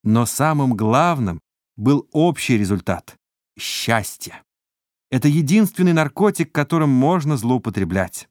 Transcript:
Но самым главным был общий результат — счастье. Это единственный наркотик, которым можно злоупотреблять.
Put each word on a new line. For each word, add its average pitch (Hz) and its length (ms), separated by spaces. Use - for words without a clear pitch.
Но 110 240
самым 143 480
главным 110 640
был 131 360
общий 147 460
результат — 95 560
счастье. - 840
Это 131 180
единственный 175 640
наркотик, 165 600
которым 151 380
можно 147 460
злоупотреблять. 98 920